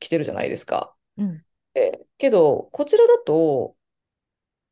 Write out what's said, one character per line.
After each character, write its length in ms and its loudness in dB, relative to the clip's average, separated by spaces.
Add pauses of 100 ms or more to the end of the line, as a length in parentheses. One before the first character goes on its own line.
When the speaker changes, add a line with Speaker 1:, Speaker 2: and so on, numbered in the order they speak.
Speaker 1:
着 80 -18
て 80 -2
る 80 -2
じ 60 -8
ゃ 40 -8
な 80 -6
い 60 -2
で 80 -8
す 80 -14
か。 300 -6 (240)
Speaker 2:
う 60 -4
ん。 200 -8 (300)
Speaker 1:
え 220 0
ー、 20 -14 (200)
け 120 0
ど、 420 2
こ 120 -6
ち 120 0
ら 100 6
だ 120 6
と、 580 -2 (960)